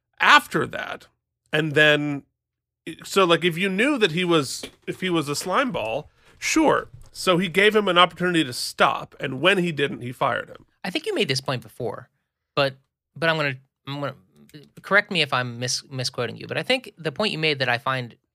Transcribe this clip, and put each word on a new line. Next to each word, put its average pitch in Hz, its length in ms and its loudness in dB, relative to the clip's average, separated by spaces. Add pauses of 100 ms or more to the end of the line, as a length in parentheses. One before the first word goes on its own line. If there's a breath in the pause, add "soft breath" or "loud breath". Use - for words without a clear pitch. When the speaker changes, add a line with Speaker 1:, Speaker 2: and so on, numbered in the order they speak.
(200)
Speaker 1:
after 185 480 4
that. - 400 -10 (440)
And 156 200 0
then, 147 500 4 (840)
so, 196 200 2
like, 170 200 4
if 170 140 0
you 196 100 0
knew 240 300 0
that 190 140 2
he 180 120 -2
was, 165 380 0 (240)
if - 140 -10
he 185 100 -4
was 156 180 0
a 143 80 -4
slime 233 360 -2
ball, 117 360 -6 (300 soft breath)
sure. 269 500 2 (260)
So 185 220 2
he 185 120 0
gave 202 280 4
him 202 120 2
an 175 100 4
opportunity 180 460 4
to 123 100 -8
stop, - 640 -2
and 131 220 -6
when 190 160 4
he 175 120 0
didn't, 139 300 -2
he 123 120 -10
fired - 360 -2
him. - 160 -20 (200)
Speaker 2:
I 196 60 -6
think 320 160 -4
you 427 80 -4
made 208 140 0
this 135 140 -2
point 131 200 -4
before, 117 460 -12 (480)
but, 139 180 0 (400)
but 160 140 -2
I'm 160 80 2
gonna, 143 180 -2 (320)
I'm 143 140 -8
gonna, 139 140 -6 (640)
correct 208 320 0
me 170 80 2
if 139 120 0
I'm 123 280 -2
mis-, 123 300 -4
misquoting 120 480 -6
you, - 100 -14
but 127 80 -8
I 160 60 -4
think - 340 -4
the 156 160 -8
point 208 200 -4
you 156 60 -6
made 156 200 0
that 127 100 -2
I 120 100 0
find 127 380 -6 (180)